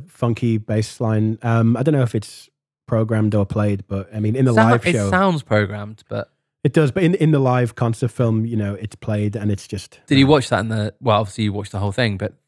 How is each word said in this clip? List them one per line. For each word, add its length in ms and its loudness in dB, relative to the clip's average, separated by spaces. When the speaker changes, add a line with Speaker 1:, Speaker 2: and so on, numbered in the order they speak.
Speaker 1:
funky 500 -2
bass 420 -4
line. 440 0
Um, 340 2
I 60 -2
don't 100 2
know 80 2
if 140 -2
it's 340 -8
programmed 480 0
or 100 2
played, 420 -2
but 280 -8
I 40 -6
mean, 160 0
in 100 2
the 80 4
Speaker 2:
Sou-, 80 6
Speaker 1:
live 260 4
Speaker 2:
it 60 2
Speaker 1:
show. 180 0
Speaker 2:
sounds 320 0
programmed, 680 -2
but 220 -8
Speaker 1:
It 100 0
does, 180 4
but 120 -2
in, 100 4
in 160 2
the 80 4
live 380 0
concert 320 -2
film, 380 0
you 120 -6
know, 160 -4
it's 220 -12
played 400 -4
and 160 -2
it's 160 -6
just, 400 -12
Speaker 2:
Did 100 4
you 80 6
Speaker 1:
uh, 40 2
Speaker 2:
watch 200 4
that 120 0
in 80 -4
the, 300 -2
well, 200 2
obviously 240 -4
you 100 -2
watched 200 -8
the 60 -6
whole 120 -2
thing, 260 -2
but 160 -6